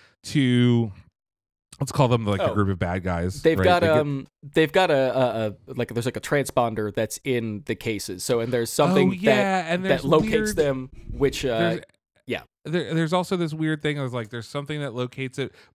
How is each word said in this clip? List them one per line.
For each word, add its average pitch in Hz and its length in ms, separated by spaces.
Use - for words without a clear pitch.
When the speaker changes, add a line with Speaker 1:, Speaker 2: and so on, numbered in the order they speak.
Speaker 1:
to, 123 680
let's 139 120
call 135 160
them, 117 160
like, 101 140
the 165 120
Speaker 2:
Oh. - 40
Speaker 1:
group 101 160
of 92 80
bad 87 240
guys, 90 400
Speaker 2:
They've 165 160
Speaker 1:
right? 190 60
Speaker 2:
got, 180 160
Speaker 1:
They 170 80
get 156 100
Speaker 2:
um, 143 280
they've 156 180
got 185 180
a, 131 280
a, 113 300
a, 104 260
like, 123 180
there's, 117 140
like, 127 100
a 104 40
transponder 117 760
that's 110 300
in 113 420
the 117 80
cases. 101 500
So, 120 160
and 117 120
there's 117 200
something 185 380
Speaker 1:
Oh, - 20
yeah, 190 220
Speaker 2:
that, 165 120
Speaker 1:
and 180 100
Speaker 2:
that 190 40
Speaker 1:
there's 135 160
Speaker 2:
locates 160 260
Speaker 1:
weird 214 260
Speaker 2:
them, 135 340
which, 131 340
uh, 120 140
Speaker 1:
there's 113 220
Speaker 2:
yeah. 92 160
Speaker 1:
There, 151 300
there's 160 180
also 180 240
this 170 160
weird 156 300
thing. 147 160
I 143 60
was 123 80
like, 117 180
there's 117 160
something 143 340
that 135 140
locates 127 460
it, 127 120